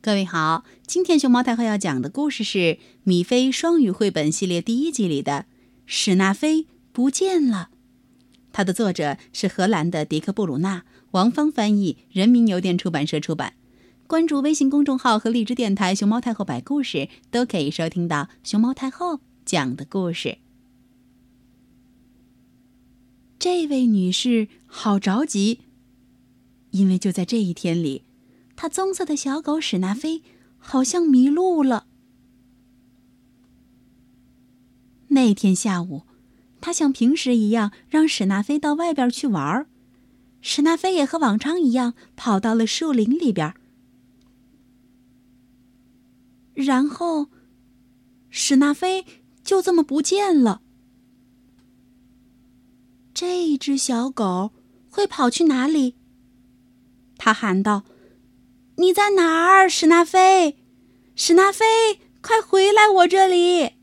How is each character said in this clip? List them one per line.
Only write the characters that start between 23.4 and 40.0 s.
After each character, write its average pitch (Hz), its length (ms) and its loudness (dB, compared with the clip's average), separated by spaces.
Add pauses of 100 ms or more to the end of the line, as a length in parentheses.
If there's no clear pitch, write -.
位 269 180 0
女 190 260 2
士 226 360 0 (180)
好 - 320 -2
着 202 260 0
急， 220 360 -2 (1120)
因 190 160 2
为 185 100 2
就 190 140 -2
在 180 120 -4
这 233 160 -4
一 185 140 -2
天 170 280 -4
里， 135 220 -6 (520)
她 - 140 -10
棕 381 240 -4
色 359 120 -6
的 294 100 -4
小 285 260 -6
狗 302 180 -4
史 220 200 -4
纳 185 140 -2
菲 311 280 -6 (360)
好 - 260 -2
像 349 180 -2
迷 269 280 4
路 339 340 0
了。 254 240 -2 (3250)
那 254 260 4
天 190 220 2
下 185 260 -2
午， 170 220 -10 (560)
她 339 120 -8
像 302 200 0
平 262 240 2
时 247 200 0
一 214 160 2
样 214 200 0 (180)
让 311 160 2
史 294 200 -2
纳 196 180 0
菲 294 160 -2
到 294 140 -2
外 330 200 -2
边 254 160 0
去 - 160 -6
玩 196 160 -2
儿， 185 260 -4 (720)